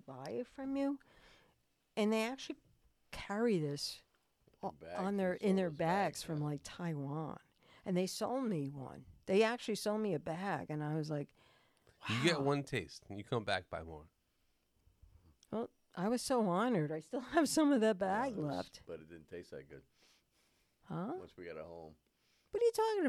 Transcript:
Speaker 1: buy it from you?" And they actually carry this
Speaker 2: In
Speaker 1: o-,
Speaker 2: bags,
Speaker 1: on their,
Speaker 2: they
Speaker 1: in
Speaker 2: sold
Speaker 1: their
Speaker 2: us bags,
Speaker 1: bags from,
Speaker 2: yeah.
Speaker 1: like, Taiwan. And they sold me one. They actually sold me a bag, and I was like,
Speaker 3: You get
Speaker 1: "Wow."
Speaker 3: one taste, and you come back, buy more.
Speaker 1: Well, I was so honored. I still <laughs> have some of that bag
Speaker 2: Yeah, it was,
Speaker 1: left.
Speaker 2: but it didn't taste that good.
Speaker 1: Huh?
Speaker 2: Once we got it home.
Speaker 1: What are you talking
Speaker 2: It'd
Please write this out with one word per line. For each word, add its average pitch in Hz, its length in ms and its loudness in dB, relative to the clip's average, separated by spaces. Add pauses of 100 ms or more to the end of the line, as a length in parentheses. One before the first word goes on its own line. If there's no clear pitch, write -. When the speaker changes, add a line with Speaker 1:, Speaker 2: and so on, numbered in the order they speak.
Speaker 1:
buy 135 240 -10
it 240 160 -4
from 269 300 -6
you?" 277 220 0 (1000)
And 214 160 4
they 220 100 2
actually 262 340 -6 (540)
carry 214 480 2
this 147 440 -4 (600)
Speaker 2:
In 196 60 -4
Speaker 1:
o-, 160 120 -6
Speaker 2:
bags, 165 180 -10
Speaker 1:
on 196 180 0
their, 185 240 2
Speaker 2:
they 214 80 0
Speaker 1:
in - 20 6
Speaker 2:
sold 190 80 6
Speaker 1:
their 180 100 2
Speaker 2:
us 156 60 -4
bags, 175 440 2
Speaker 1:
bags - 40 -10
from, 156 180 -4
Speaker 2:
yeah. 147 60 0
Speaker 1:
like, 147 160 -2
Taiwan. 151 760 -4 (480)
And 185 100 2
they 185 100 2
sold 240 380 -2
me 151 280 0
one. 135 320 -12 (220)
They 196 160 6
actually 226 340 2
sold 214 240 0
me 202 140 2
a 143 40 0
bag, 170 520 -4
and 151 120 -2
I 151 120 -2
was 156 160 -2
like, 147 180 -4 (800)
Speaker 3:
You 110 160 0
get 165 140 6
Speaker 1:
"Wow." 139 80 0
Speaker 3:
one 143 180 4
taste, - 440 -4
and 101 100 -8
you 104 60 -8
come 117 200 0
back, 95 260 0
buy 82 120 -4
more. 80 220 -12 (1500)
Speaker 1:
Well, 220 200 -4 (260)
I 185 120 0
was 240 140 0
so 226 260 2
honored. 175 440 2
I 156 80 -4
still 254 200 -6
<laughs> - 140 -12
have 320 140 6
some 294 240 6
of 247 100 6
that 220 160 4
bag 208 340 0
Speaker 2:
Yeah, 196 100 -6
it - 40 0
was, 135 100 -2
Speaker 1:
left. - 300 -8
Speaker 2:
but 85 140 -10
it 78 80 -18
didn't 80 200 -16
taste 87 240 -10
that 69 160 -12
good. 67 140 -16 (1080)
Speaker 1:
Huh? 180 300 -6
Speaker 2:
Once - 180 -14
we 90 80 -14
got 82 120 -10
it 78 80 -8
home. 82 280 -14 (580)
Speaker 1:
What 415 120 0
are 480 40 6
you 453 80 6
talking 440 260 2
Speaker 2:
It'd 302 80 2